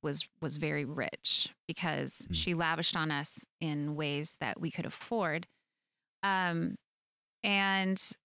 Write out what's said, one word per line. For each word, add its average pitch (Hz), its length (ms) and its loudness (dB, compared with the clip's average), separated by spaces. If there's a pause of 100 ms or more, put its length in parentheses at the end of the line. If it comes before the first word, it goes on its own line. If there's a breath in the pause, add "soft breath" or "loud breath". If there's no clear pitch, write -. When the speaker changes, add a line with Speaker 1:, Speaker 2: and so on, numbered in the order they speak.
Speaker 1:
was, 147 240 0 (160)
was 151 160 -2
very 151 260 0
rich - 640 -2 (200)
because 151 600 -2
Speaker 2:
Mm. 175 60 -2
Speaker 1:
she 175 200 0
lavished 165 420 2
on 156 160 2
us 143 340 -4 (140)
in 147 340 0
ways 147 460 -2
that 117 200 -2
we 165 100 -2
could - 140 -6
afford. 175 600 -2 (800)
Um, 180 500 2 (680)
and 190 580 4 (240)